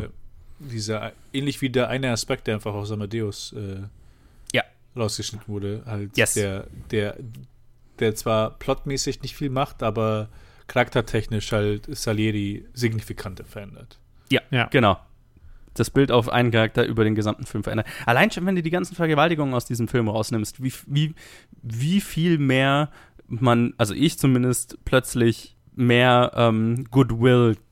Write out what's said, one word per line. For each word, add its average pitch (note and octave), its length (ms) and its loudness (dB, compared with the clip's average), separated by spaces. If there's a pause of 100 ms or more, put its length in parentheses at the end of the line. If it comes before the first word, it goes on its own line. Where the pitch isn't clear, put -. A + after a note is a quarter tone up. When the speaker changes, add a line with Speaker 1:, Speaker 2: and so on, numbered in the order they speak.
Speaker 1:
äh, - 60 -10 (500)
dieser, A2 540 -8 (200)
ähnlich C#3 280 -4
wie C3+ 80 0
der A#2+ 200 0
eine B2+ 220 -2
Aspekt, - 360 -4
der A2 80 0
einfach G#2 180 -6
aus G#2 180 -6
Amadeus, G#2 640 -6
äh, G2 280 -10 (720)
Speaker 2:
Ja. B2 100 0 (320)
Speaker 1:
rausgeschnitten G#2+ 520 -6
wurde, G2+ 380 -8
halt G#2 320 -6
Speaker 2:
Yes. A2+ 160 4
Speaker 1:
der, G2 340 -2 (240)
der, G#2 260 -2 (800)
der A2 160 0
zwar A2 420 0
plotmäßig C3+ 640 -4
nicht B2 140 -10
viel C#3+ 140 -4
macht, C3 340 -4
aber A2 460 -2 (380)
charaktertechnisch A2+ 840 -2
halt G#2 340 0 (100)
Salieri G#2 800 -2
signifikant A2 720 -6
verändert. - 520 -18 (320)
Speaker 2:
Ja, B2 100 4 (100)
Speaker 3:
Ja. A#2+ 200 2
Speaker 2:
genau. A2 260 4 (800)
Das - 160 0
Bild C#3 200 4
auf A#2 160 4
einen A#2+ 220 2
Charakter A2+ 380 2
über A2+ 160 2
den G#2+ 100 4
gesamten G#2+ 320 -2
Film G#2 180 -6
verändert. A2 220 -4 (220)
Allein D3 240 4
schon, F3+ 160 -4
wenn F#3+ 80 0
du F3 80 -2
die D#3 80 -2
ganzen F3+ 240 -4
Vergewaltigungen D3+ 580 2
aus B2 120 -2
diesem A2+ 220 -2
Film A#2 220 0
rausnimmst, A2 540 -2
wie, C3 100 -4 (140)
wie, D3+ 260 0 (480)
wie C3+ 400 0
viel E3 380 0
mehr C#3 500 2 (380)
man, A#2+ 500 2
also G#2+ 160 0
ich - 240 0
zumindest, B2+ 680 2
plötzlich A#2+ 680 0 (200)
mehr, B2 600 4
ähm, A#2 540 2
Goodwill A#2+ 680 4 (140)